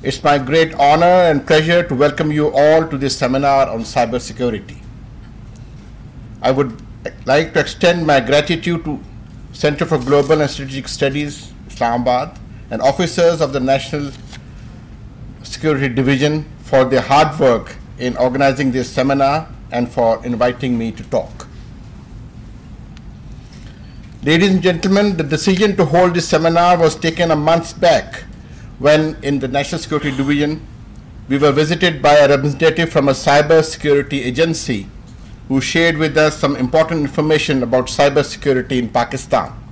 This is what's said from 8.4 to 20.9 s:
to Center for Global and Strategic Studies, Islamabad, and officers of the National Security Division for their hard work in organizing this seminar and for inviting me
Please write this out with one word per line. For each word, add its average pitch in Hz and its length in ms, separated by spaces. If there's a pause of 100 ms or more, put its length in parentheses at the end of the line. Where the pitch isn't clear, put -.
to 147 160 (540)
Center 151 320
for 156 120
Global 139 440
and 143 100
Strategic 135 380
Studies, 143 640 (160)
Islamabad, 123 680 (320)
and 117 120
officers 156 580
of 139 140
the 139 80
National 135 500 (1300)
Security 139 460
Division 139 600 (140)
for 131 200
their 127 160
hard 147 400
work 120 380 (200)
in 123 200
organizing 131 560
this 123 160
seminar 139 580 (240)
and 120 180
for 113 360
inviting 123 520
me 113 140